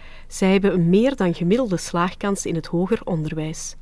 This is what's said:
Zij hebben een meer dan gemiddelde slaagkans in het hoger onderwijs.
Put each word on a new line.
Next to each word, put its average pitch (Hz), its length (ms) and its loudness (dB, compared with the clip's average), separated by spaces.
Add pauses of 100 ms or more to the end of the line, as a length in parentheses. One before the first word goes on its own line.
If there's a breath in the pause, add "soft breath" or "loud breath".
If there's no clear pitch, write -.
(280 loud breath)
Zij 190 240 2
hebben 196 220 4
een 170 160 4
meer 233 260 4
dan 180 180 0
gemiddelde 190 440 0
slaagkans 185 680 -2
in 170 100 -4
het 160 100 -4
hoger 185 400 -2
onderwijs. 156 760 -4